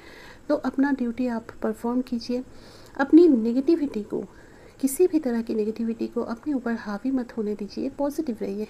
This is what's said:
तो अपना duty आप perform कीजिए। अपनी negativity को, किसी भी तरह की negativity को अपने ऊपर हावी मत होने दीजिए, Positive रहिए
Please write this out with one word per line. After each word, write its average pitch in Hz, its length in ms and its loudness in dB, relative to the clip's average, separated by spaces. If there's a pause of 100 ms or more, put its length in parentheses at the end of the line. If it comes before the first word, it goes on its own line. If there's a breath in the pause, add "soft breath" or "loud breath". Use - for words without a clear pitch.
(500 loud breath)
तो 294 60 2
अपना 269 360 0
duty 254 360 -2
आप 226 200 -6 (160)
perform 233 380 -2
कीजिए। 247 420 -6 (540 loud breath)
अपनी 311 300 10
negativity 262 760 2
को, 208 220 -6 (560 loud breath)
किसी 277 260 2
भी 320 120 0
तरह 233 220 0
की 226 140 -6
negativity 226 520 -2
को 233 140 -4
अपने 233 320 -6
ऊपर 233 200 -2
हावी 226 380 -6
मत 247 260 -4
होने 208 180 -2
दीजिए, 220 340 -6
Positive 285 520 -4
रहिए 202 280 -6